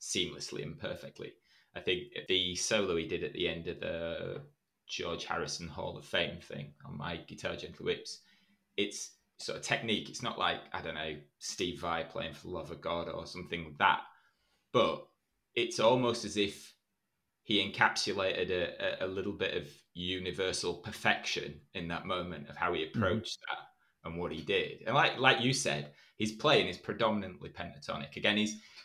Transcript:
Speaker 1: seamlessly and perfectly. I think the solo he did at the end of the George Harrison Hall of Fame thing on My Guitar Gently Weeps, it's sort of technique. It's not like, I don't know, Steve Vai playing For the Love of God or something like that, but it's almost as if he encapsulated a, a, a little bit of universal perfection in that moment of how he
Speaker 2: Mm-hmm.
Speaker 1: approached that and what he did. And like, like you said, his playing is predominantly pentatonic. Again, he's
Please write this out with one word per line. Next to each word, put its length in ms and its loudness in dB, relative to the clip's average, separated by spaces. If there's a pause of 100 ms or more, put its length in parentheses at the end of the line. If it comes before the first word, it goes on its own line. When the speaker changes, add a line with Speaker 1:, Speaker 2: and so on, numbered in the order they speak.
Speaker 1:
seamlessly 640 -2
and 160 -8
perfectly. 520 -8 (440)
I 40 -8
think 280 0 (200)
the 280 2
solo 420 2
he 100 0
did 160 -2
at 100 -4
the 140 2
end 200 -4
of 120 -4
the 600 -4 (460)
George 380 -4
Harrison 420 -2
Hall 300 -6
of 80 -14
Fame 360 0
thing 320 -10 (120)
on 120 -10
My 200 -4 (100)
Guitar 280 -6
Gently 300 -10
Weeps, 340 -2 (560)
it's 360 -2 (260)
sort 220 -6
of 40 -10
technique. 460 0
It's 140 -8
not 160 -4
like, 180 2 (160)
I 80 -4
don't 140 -4
know, 200 -4 (240)
Steve 400 -4
Vai 240 0
playing 300 -6
For 140 -14
the 60 -6
Love 180 -6
of 100 -10
God 260 -2
or 180 -6
something 400 -6
like 120 -12
that, 240 8 (720)
but 340 6 (480)
it's 240 0
almost 460 6
as 120 -6
if 360 0 (720)
he 200 4
encapsulated 880 2
a, 520 0
a, 20 2
a 20 0
little 260 0
bit 220 0
of 120 -4 (260)
universal 840 0
perfection 840 0 (140)
in 160 -4
that 160 -4
moment 440 -4
of 60 -14
how 180 2
he 120 0
Speaker 2:
Mm-hmm. 140 -6
Speaker 1:
approached 400 2 (100)
that 600 -10
and 80 -6
what 140 -2
he 100 -4
did. 440 0
And 100 2
like, 240 4
like 220 6
you 120 4
said, 380 0 (260)
his 140 0
playing 360 6
is 100 -4
predominantly 720 -2
pentatonic. 680 -8
Again, 220 4
he's 180 2 (300)